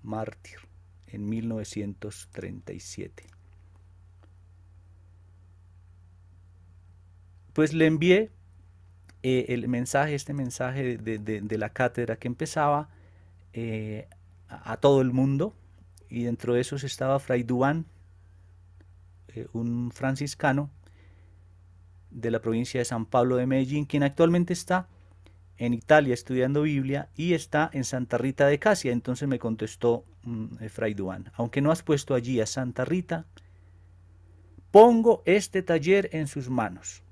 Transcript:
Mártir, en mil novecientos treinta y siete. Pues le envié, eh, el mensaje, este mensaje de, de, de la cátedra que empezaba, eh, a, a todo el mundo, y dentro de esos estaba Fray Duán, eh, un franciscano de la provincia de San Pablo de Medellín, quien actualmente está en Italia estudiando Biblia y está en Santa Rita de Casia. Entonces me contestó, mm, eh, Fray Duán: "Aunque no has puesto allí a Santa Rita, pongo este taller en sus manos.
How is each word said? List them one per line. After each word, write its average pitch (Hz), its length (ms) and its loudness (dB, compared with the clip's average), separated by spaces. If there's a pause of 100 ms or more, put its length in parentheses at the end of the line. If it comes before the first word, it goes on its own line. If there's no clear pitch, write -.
Mártir, 107 560 -10 (480)
en 104 200 -10
mil 113 200 -4
novecientos 104 840 -10
treinta 95 400 -12
y - 80 -14
siete. - 440 -16 (4000)
Pues 151 200 2
le 160 140 4
envié, 175 420 4 (960)
eh, 127 260 0
el 120 180 -2
mensaje, 127 460 -2
este 143 200 -8
mensaje 127 640 -4
de, 110 200 -6
de, 107 240 -6
de 104 160 -4
la 107 120 -4
cátedra 120 480 -2
que - 100 -10
empezaba, 147 640 -2 (640)
eh, 110 540 -8 (400)
a, - 260 -12
a 117 40 -8
todo 139 240 6
el 131 100 2
mundo, 139 440 0 (520)
y 120 160 -6
dentro 120 300 -2
de 120 80 4
esos 135 220 -6
estaba 135 360 -2
Fray 123 220 0
Duán, 131 460 0 (1400)
eh, - 240 -12
un 120 380 -4
franciscano 139 800 -2 (1400)
de 117 200 -6
la 113 120 0
provincia 117 400 -2
de 120 40 0
San 113 200 -4
Pablo 127 320 2
de 123 80 0
Medellín, 135 400 0
quien 143 180 0
actualmente 170 480 2
está 180 380 -2 (680)
en 120 160 -2
Italia 135 400 4
estudiando 131 500 0
Biblia 139 520 -2
y 170 200 0
está 156 360 -2
en 135 140 -4
Santa 123 320 -4
Rita 135 300 2
de 147 120 4
Casia. 185 320 2
Entonces 127 380 -2
me 127 100 -2
contestó, 113 640 -2 (200)
mm, 113 220 -8 (140)
eh, 113 80 -10
Fray 110 260 -4
Duán: 95 420 -8
"Aunque 120 260 -2
no 147 100 4
has 165 120 0
puesto 143 300 0
allí 123 280 0
a 107 40 2
Santa 127 380 -4
Rita, 165 420 -4 (1500)
pongo 226 540 10
este 190 360 2
taller 175 500 2
en 156 160 -4
sus 139 220 -8
manos. 107 520 -4 (100)